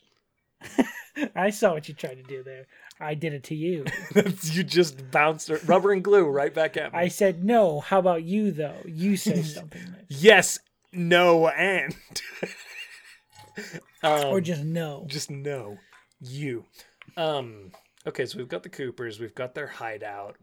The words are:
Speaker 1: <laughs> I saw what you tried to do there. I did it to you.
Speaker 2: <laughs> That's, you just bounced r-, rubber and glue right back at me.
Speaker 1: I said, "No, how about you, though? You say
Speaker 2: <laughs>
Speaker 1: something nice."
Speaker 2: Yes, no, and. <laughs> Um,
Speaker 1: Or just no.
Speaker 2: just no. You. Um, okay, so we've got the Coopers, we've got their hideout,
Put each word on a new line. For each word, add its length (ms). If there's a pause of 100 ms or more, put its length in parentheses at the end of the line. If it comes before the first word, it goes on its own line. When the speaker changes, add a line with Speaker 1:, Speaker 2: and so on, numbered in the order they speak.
(600)
Speaker 1:
<laughs> 720
I 140
saw 240
what 160
you 40
tried 220
to 80
do 200
there. 240 (320)
I 160
did 180
it 120
to 100
you. 280 (160)
Speaker 2:
<laughs> 140
That's, 420
you 80
just 480
bounced 400
r-, 140
rubber 260
and 120
glue 220
right 280
back 240
at 160
me. 60
Speaker 1:
I 100
said, 340
"No, 380
how 180
about 240
you, 280
though? 340
You 320
say 240
Speaker 2:
<laughs> 160
Speaker 1:
something 260
nice." 240
Speaker 2:
Yes, 520 (340)
no, 560
and. 520
<laughs> 40 (2000)
Um, 220
Speaker 1:
Or 160
just 220
no. 440
Speaker 2:
just 240
no. 460 (420)
You. 460 (500)
Um, 560 (340)
okay, 200
so 120
we've 120
got 140
the 60
Coopers, 500
we've 140
got 220
their 120
hideout, 760